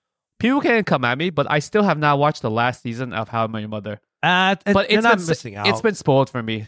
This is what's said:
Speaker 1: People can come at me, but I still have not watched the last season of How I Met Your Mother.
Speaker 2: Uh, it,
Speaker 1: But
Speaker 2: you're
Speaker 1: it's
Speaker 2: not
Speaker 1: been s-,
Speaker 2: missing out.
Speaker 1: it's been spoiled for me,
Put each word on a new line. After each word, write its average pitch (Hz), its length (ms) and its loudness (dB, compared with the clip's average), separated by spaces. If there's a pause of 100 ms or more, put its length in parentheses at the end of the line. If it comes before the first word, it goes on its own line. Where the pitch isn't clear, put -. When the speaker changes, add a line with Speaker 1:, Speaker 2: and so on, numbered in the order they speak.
(380)
Speaker 1:
People 254 240 2
can 233 220 2
come 139 200 0
at 123 140 0
me, 170 100 -2
but 143 220 -2
I 151 80 2
still 208 240 0
have 170 160 2
not 147 200 2
watched 147 220 0
the 113 100 -2
last 120 320 0
season 120 300 -8
of 110 160 -4
How 113 160 -2
I - 20 -2
Met 110 140 -8
Your 107 80 -10
Mother. 104 320 -10 (220)
Speaker 2:
Uh, 185 420 2
it, 202 80 0
Speaker 1:
But - 180 2
Speaker 2:
you're 214 100 4
Speaker 1:
it's 220 40 -2
Speaker 2:
not 233 120 6
Speaker 1:
been 180 60 -4
s-, 165 60 -4
Speaker 2:
missing 127 280 -4
out. 104 120 -4
Speaker 1:
it's 110 140 -2
been 214 120 2
spoiled 135 360 2
for 120 120 -6
me, 110 260 -6